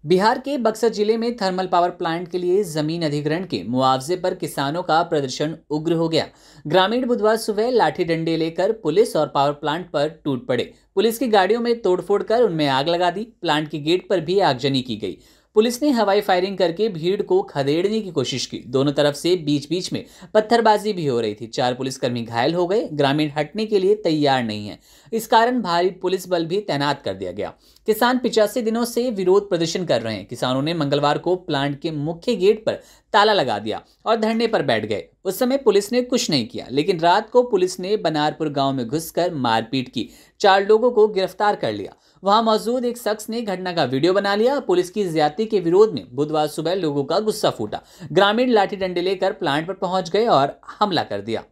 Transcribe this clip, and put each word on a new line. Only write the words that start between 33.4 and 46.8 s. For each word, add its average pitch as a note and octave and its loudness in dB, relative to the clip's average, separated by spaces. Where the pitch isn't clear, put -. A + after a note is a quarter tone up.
दिया G#2 -6
और A3 2
धरने A3+ 0
पर G#3+ 0
बैठ A2+ 0
गए। G#2 -6
उस F#3+ -4
समय B3+ 0
पुलिस G3+ 2
ने B3 0
कुछ B3 -2
नहीं B2 0
किया, - -12
लेकिन D#3 0
रात F3+ 2
को B3 4
पुलिस F#3 0
ने F#3+ -2
बनारपुर D#3 -2
गांव C#3 0
में B2+ -4
घुसकर E3 -2
मारपीट B2 0
की। G#2+ -6
चार G3 6
लोगों A3 4
को G#3+ 4
गिरफ्तार F#3+ 0
कर B2 -4
लिया। G2+ -10
वहां G#3 4
मौजूद A3 0
एक A#3 -4
शख्स G#3+ -4
ने A3+ -6
घटना F#3 -6
का E3+ 2
वीडियो C3+ 2
बना G3+ 2
लिया। B3 2
पुलिस F3 0
की G#3 -2
ज्यादती D#3 0
के G#3+ 0
विरोध F#3 6
में A#2+ -8
बुधवार D3+ 0
सुबह D#3+ -2
लोगों D3 -2